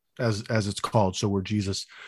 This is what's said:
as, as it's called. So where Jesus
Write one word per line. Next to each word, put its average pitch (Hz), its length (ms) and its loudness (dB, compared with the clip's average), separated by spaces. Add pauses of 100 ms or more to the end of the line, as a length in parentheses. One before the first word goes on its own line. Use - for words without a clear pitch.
(200)
as, 110 280 0
as 107 200 2
it's 101 100 -4
called. 98 380 2
So 107 120 0
where 98 140 2
Jesus 98 440 -2 (220)